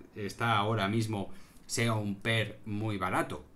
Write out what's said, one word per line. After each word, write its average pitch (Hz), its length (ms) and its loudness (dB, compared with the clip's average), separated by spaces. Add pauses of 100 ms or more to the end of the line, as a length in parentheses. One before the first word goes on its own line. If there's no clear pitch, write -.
(140)
está 110 420 0
ahora 104 320 2
mismo, 110 420 0 (360)
sea 117 280 2
un 104 220 0
per 113 500 0
muy 107 320 0
barato. 95 460 0 (120)